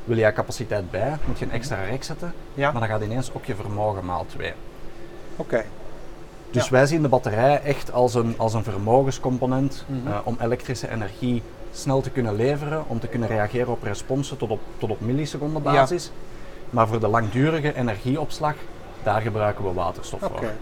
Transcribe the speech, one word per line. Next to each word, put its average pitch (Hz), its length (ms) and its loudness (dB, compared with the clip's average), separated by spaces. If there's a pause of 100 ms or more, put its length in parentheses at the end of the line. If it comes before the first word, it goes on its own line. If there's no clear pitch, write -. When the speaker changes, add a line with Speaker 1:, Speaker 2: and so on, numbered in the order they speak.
Speaker 1:
Wil 113 120 2
jij 107 160 6
capaciteit 107 580 -2
bij, 117 260 0 (100)
moet 123 120 2
je - 60 -2
een 117 60 -2
Speaker 2:
Mhm. 117 80 0
Speaker 1:
extra 113 180 -2 (140)
rek 127 140 -2
zetten, 170 280 -6 (220)
Speaker 2:
Ja. 139 160 2
Speaker 1:
maar 123 100 0
dan 110 100 0
gaat 107 120 2
ineens 117 320 -2
ook 117 100 -8
je 127 100 -4
vermogen 101 500 -2
maal 87 220 -2
twee. 90 260 -4 (840)
Speaker 2:
Oké. - 280 -2 (880)
Speaker 1:
Dus 120 140 2
Speaker 2:
Ja. - 60 -2
Speaker 1:
wij 131 160 8
zien 156 160 2
de 147 60 4
batterij 127 540 4
echt - 300 0
als 123 220 4
een, 117 220 2
als 113 180 2
een 110 100 0
vermogenscomponent, 131 1200 2
Speaker 2:
Mhm. 131 260 -4
Speaker 1:
eh, 104 120 -2
om 120 160 0
elektrische 120 500 -2
energie 113 520 -2 (300)
snel 135 280 2
te 127 100 -4
kunnen 117 260 0
leveren, 147 500 2
om 117 140 -2
te 120 60 -4
kunnen 117 220 0
reageren 113 440 2
op 110 100 -2
responsen 135 540 -2
tot 120 140 -4
op, 107 100 0 (180)
tot 113 120 -2
op 101 100 -2
millisecondenbasis. 147 1040 2
Speaker 2:
Ja. - 60 -10 (600)
Speaker 1:
Maar 113 180 4
voor 113 120 0
de 107 80 4
langdurige 131 680 2
energieopslag, 135 760 0 (480)
daar 107 180 2
gebruiken 107 440 0
we 92 80 0
waterstof 90 500 -4
Speaker 2:
Oké. - 160 -4
Speaker 1:
voor. 113 100 -2 (140)